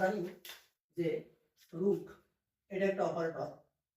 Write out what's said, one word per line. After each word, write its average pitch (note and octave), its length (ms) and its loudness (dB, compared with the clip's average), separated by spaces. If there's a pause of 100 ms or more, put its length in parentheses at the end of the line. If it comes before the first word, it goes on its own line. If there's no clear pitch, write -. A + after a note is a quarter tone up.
জানি F#3+ 160 4 (800)
যে E3+ 120 2 (720)
রুট F#3 240 2 (720)
এটা F#3+ 160 2
একটা F#3+ 200 2
অপারেটর, E3 400 -2 (460)